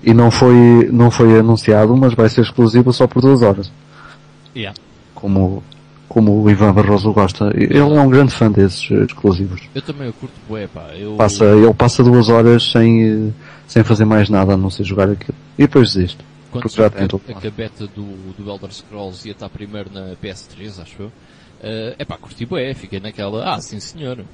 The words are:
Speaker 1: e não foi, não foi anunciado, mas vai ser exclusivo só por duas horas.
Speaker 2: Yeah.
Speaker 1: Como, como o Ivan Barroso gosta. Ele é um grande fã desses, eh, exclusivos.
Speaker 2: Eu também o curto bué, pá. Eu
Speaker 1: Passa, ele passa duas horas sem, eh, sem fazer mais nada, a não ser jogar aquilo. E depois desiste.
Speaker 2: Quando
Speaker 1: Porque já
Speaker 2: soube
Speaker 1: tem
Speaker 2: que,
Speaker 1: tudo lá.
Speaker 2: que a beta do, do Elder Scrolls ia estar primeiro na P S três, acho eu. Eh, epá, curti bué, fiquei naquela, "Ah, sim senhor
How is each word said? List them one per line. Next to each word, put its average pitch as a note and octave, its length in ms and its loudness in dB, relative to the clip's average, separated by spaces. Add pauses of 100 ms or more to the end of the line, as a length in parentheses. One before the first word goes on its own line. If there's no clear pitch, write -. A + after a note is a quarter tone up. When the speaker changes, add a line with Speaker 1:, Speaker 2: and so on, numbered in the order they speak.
Speaker 1:
e A2+ 100 2
não A#2 160 4
foi, A#2+ 640 6
não A#2+ 180 2
foi A2+ 300 4
anunciado, A2 580 2
mas C3 180 2
vai A2 140 2
ser A2+ 120 -2
exclusivo A#2+ 520 2
só - 140 0
por B2 160 -2
duas C3+ 200 4
horas. G2 280 0 (880)
Speaker 2:
Yeah. G#2 200 -14 (380)
Speaker 1:
Como, G2 480 -4 (460)
como G#2+ 340 2
o G#2 80 4
Ivan G#2 220 2
Barroso G2+ 400 0
gosta. G2+ 420 -2
Ele - 240 0
é C#3+ 60 4
um D3 260 2
grande C3 220 4
fã A2 180 0
desses, G2 400 -2
eh, G#2 140 0
exclusivos. F#2+ 560 -4 (120)
Speaker 2:
Eu G#2+ 100 -12
também C#3 260 -14
o A2 40 -14
curto - 220 -20 (140)
bué, G#2+ 180 -12
pá. E2 300 -18
Eu G#2 180 -12
Speaker 1:
Passa, G#2 300 0
ele G#2+ 300 6
passa A#2+ 280 0
duas A#2+ 260 4
horas A#2 440 4
sem, A2+ 560 0
eh, G#2+ 40 -8 (360)
sem A2 160 0
fazer A2 220 0
mais G#2+ 220 0
nada, G2 260 0
a - 20 -2
não F#2+ 140 -4
ser G2+ 120 -10
jogar G2 280 -2
aquilo. - 260 -10 (200)
E C#3 60 2
depois C3+ 300 2
desiste. F#2 260 -4 (320)
Speaker 2:
Quando A#2+ 140 -12
Speaker 1:
Porque A2+ 120 -10
já A2 140 2
Speaker 2:
soube G#2 60 -16
Speaker 1:
tem G2 100 -6
Speaker 2:
que, F#2 40 -6
Speaker 1:
tudo G2 120 -10 (120)
lá. F#2+ 60 -18
Speaker 2:
que F2+ 60 -14
a G#2+ 60 -10
beta G#2+ 340 -16
do, G2 500 -18
do G2+ 140 -16
Elder G2 220 -18
Scrolls G2 560 -18
ia - 40 -18
estar G2 160 -18
primeiro G2+ 460 -18
na F#2+ 260 -16
P G#2+ 80 -16
S F#2 200 -20
três, F#2+ 320 -20
acho - 240 -20
eu. A2+ 80 -20 (500)
Eh, A2 380 -14
epá, F2 160 -16
curti - 280 -18
bué, C3+ 300 -10
fiquei G2 240 -16
naquela, G#2+ 560 -12
"Ah, E3+ 60 -12
sim - 180 -20
senhor B2+ 560 -18